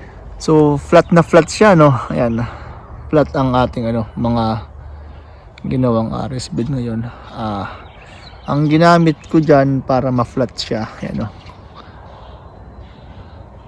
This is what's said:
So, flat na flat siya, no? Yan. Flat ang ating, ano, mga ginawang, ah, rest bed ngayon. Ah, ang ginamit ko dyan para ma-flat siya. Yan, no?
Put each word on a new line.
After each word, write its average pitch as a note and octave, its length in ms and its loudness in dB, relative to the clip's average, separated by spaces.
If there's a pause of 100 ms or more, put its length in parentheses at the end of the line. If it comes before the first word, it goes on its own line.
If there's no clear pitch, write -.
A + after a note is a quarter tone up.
(360)
So, D3+ 440 2
flat - 360 4
na E3 80 6
flat D#3+ 240 4
siya, G#3+ 280 4
no? D3+ 160 8 (240)
Yan. A#2 240 -2 (720)
Flat D3 240 2
ang C3 160 0
ating, B2 400 -2
ano, A2+ 240 -4
mga A2+ 480 -2 (1040)
ginawang, A2+ 480 0
ah, G#2+ 160 -6
rest B2+ 240 -10
bed A#2+ 160 -4
ngayon. A#2 320 -6 (320)
Ah, G#2 320 -6 (800)
ang D3 240 0
ginamit E3 560 4
ko D#3+ 160 2
dyan C#3 400 4
para B2+ 320 0
ma-flat A#2+ 400 -2
siya. A2 320 -6 (160)
Yan, - 220 -8
no? G#2 40 -10 (2500)